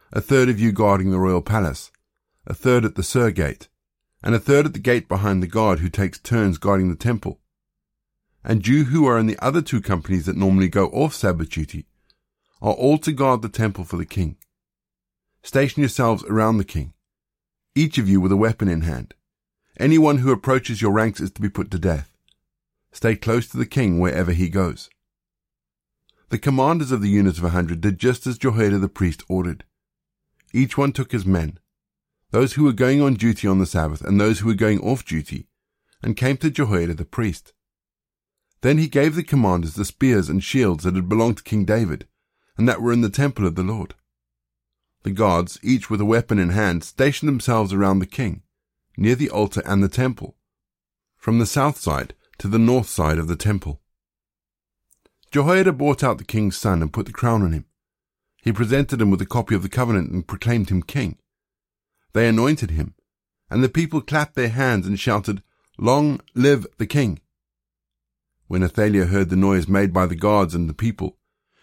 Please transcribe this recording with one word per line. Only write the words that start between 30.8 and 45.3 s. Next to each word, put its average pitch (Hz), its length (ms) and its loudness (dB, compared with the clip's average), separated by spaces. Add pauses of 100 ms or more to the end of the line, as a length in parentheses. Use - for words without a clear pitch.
took - 180 -6
his 107 140 -4
men, 87 340 -2 (720)
those 127 220 2
who 147 100 0
were 143 80 4
going 127 300 2
on 139 140 2
duty 110 300 0
on 95 140 4
the 92 60 2
Sabbath 78 360 -4
and 98 180 2
those 107 200 2
who 104 80 -2
were 110 60 0
going 104 260 2
off 123 240 -4
duty, - 440 -8 (540)
and 110 140 -4
came 131 220 0
to 160 120 -2
Jehoiada 101 440 -2
the 82 120 -8
priest. - 480 -6 (1080)
Then 139 160 4
he 156 100 2
gave 147 280 2
the 170 80 -4
commanders 90 500 0
the 101 100 -4
spears 110 460 2
and 92 120 0
shields 92 440 0
that 92 100 0
had 92 140 -2
belonged 113 280 2
to - 60 -20
King 104 220 -2
David, 104 420 -2 (500)
and 117 120 4
that 95 120 -2
were 120 120 0
in 120 80 2
the 110 80 2
temple 131 360 -2
of 85 100 -2
the 92 80 -4
Lord. 98 320 -6 (1080)
The 101 80 -4
guards, 92 500 0